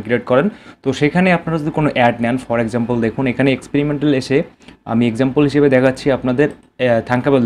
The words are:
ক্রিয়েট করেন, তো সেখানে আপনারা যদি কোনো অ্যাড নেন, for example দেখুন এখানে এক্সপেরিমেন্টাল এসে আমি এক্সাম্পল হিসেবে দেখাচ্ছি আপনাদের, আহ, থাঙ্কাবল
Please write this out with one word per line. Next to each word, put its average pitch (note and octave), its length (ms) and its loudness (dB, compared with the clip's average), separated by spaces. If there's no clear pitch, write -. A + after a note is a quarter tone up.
ক্রিয়েট G2+ 260 -2
করেন, C#3 160 4
তো C#3 40 0
সেখানে F3 280 2
আপনারা E3 240 -4
যদি D3+ 160 -4
কোনো D3+ 180 0
অ্যাড A#2+ 280 2
নেন, A#2+ 120 -2
for A#2 180 -2
example A#2 320 -2
দেখুন B2 260 -4
এখানে C3 240 0
এক্সপেরিমেন্টাল C#3+ 540 -2
এসে C3+ 180 0
আমি A#2 180 2
এক্সাম্পল C3 380 0
হিসেবে C#3+ 260 2
দেখাচ্ছি B2+ 320 2
আপনাদের, B2+ 360 0
আহ, A#2+ 560 -2
থাঙ্কাবল B2 380 2